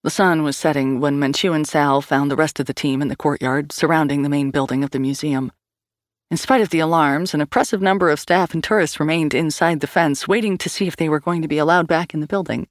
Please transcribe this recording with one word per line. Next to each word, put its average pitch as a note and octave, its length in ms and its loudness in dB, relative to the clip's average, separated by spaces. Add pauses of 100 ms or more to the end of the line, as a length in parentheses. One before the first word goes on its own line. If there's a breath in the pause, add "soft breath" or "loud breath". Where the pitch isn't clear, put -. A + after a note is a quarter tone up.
The D#3+ 80 -4
sun E3+ 320 2
was C#3+ 120 -2
setting C3+ 440 0
when C#3+ 200 0
Menchu C#3+ 360 0
and D3+ 120 0
Sal C#3+ 320 2
found C#3+ 300 0
the C#3 60 -2
rest D#3 240 0
of C3+ 80 -2
the C#3 80 -6
team C#3 260 -2
in C#3+ 60 -2
the C#3 80 -4
courtyard C#3+ 560 -2
surrounding D3 500 0
the C#3+ 80 -2
main C#3+ 220 0
building C3+ 320 0
of C#3 80 -6
the C3+ 80 -4
museum. C3+ 520 -2 (800)
In E3 80 -2
spite C4 240 2
of F#3 80 0
the E3 80 0
alarms, D#3+ 560 2
an D3+ 80 0
oppressive E3+ 400 0
number F#3+ 300 2
of D3 80 0
staff F3+ 340 0
and E3 100 -2
tourists G3 360 0
remained D#3 340 0
inside D#3+ 460 0
the D3 80 -4
fence, D#3+ 400 0
waiting G3+ 320 0
to E3 100 -6
see - 160 -2
if F3 100 -4
they D#3+ 140 -2
were D3+ 100 2
going E3+ 220 -2
to D#3 60 -4
be D3 100 -2
allowed E3 300 4
back E3 260 0
in D#3 60 -4
the D3+ 80 -4
building. F3 440 -4